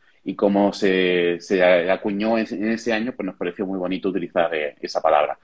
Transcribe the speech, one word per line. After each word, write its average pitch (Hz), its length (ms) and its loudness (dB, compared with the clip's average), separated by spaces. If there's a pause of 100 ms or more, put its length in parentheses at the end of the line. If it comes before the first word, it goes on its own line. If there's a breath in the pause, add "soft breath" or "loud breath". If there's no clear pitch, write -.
(260)
Y 95 100 -6
como 101 360 2
se, 90 680 2
se 90 500 4
acuñó 107 480 0
en, 110 100 -2
en 107 220 -4
ese 113 220 -2
año, 113 200 -4
pues 95 140 -8
nos 90 80 -8
pareció 92 320 -6
muy 95 120 -4
bonito 90 320 -4
utilizar, 85 440 -2
eh, 76 260 -4
esa - 220 -6
palabra. 73 420 2